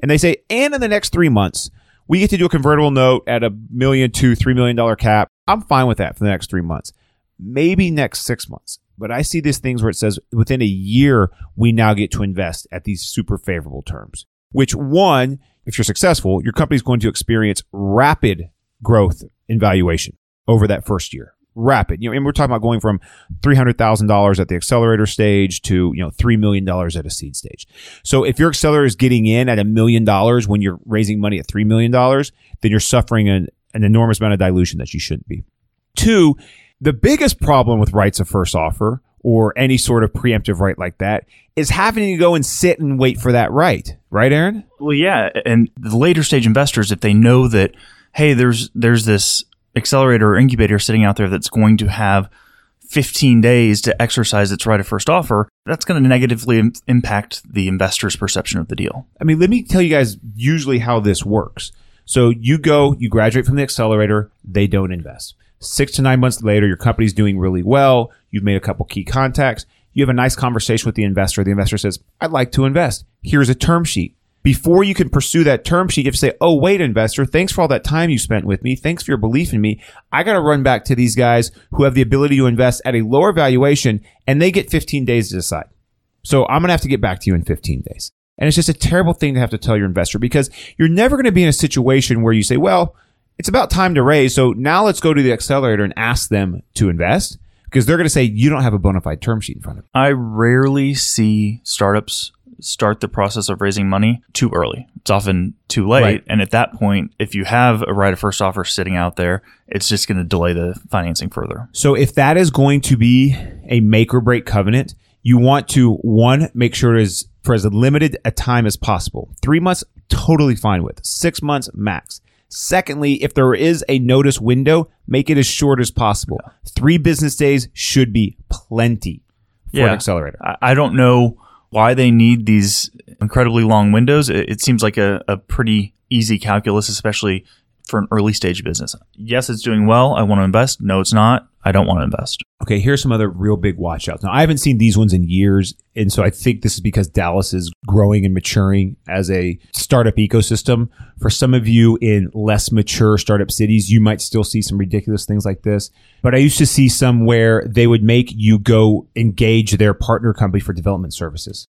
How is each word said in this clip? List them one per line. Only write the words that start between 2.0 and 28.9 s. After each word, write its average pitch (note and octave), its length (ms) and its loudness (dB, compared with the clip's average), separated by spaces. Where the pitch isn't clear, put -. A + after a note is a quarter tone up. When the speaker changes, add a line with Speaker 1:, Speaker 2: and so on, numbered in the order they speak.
Speaker 1:
we E3 100 2
get G3 120 2
to G3 60 0
do F3 100 2
a - 20 0
convertible D3+ 420 2
note C3 380 2
at A#2 160 -2
a G#2+ 100 -2
million C3 400 0
two, B2 240 2
three C3 180 -2
million B2 220 0
dollar A#2 220 0
cap." G#2+ 320 2
I'm G#3 140 0
fine C3 260 2
with A2+ 120 0
that F2+ 200 -6
for G#2 60 -2
the G#2 60 2
next F#2 200 -6
three F#2 100 -2
months. E2 320 -8
Maybe E3 500 0
next D3 340 -4
six - 260 -8
months. - 320 -18
But G#2+ 140 -10
I C3 100 -4
see E3 160 -4
these C#3+ 200 -2
things B2+ 220 -4
where A2 100 0
it F2+ 60 -8
says G#2 220 -2
within A#2 280 0
a A#2 60 2
year, G#2 640 2
we A#2 160 2
now A2 240 2
get G2+ 180 -4
to G#2 120 -4
invest F2+ 480 -6
at E2+ 100 -12
these G2 200 -8
super - 360 -6
favorable D2+ 440 -8
terms, - 440 -14
which C3+ 240 0
one, C#3 640 2
if A#2 120 -8
you're A2+ 60 0
successful, G2 580 0
your A2+ 100 -4
company's C#3+ 300 0
going B2 160 0
to A2 100 -2
experience A2 600 -2
rapid G2+ 800 0
growth G#2 400 2
in A2 120 -2
valuation F#2 560 0
over A2 180 4
that G2+ 180 -2
first G2 300 -6
year. B2 200 -18
Rapid. A2+ 480 0
You A#2 60 -6
know, A2+ 80 -6
and C#3 80 -4
we're C#3+ 80 -2
talking C#3 180 -2
about A2 120 -2
going A#2 180 0
from G#2 180 -2
three C#3 140 4
hundred B2 200 2
thousand A2 300 0
dollars G2+ 340 2
at F2 80 -2
the F2+ 60 -4
accelerator A2+ 500 0
stage G2+ 580 0
to, F2+ 320 0
you F2 80 -6
know, D#2+ 60 -6
three A2+ 300 0
million G2+ 260 0
dollars F2+ 320 -4
at D#2+ 80 -8
a - 60 -12
seed C#2+ 260 -12
stage. - 320 -18
So C3+ 220 0
if C3 140 -2
your D#3 100 2
accelerator D3 380 2
is A#2 100 0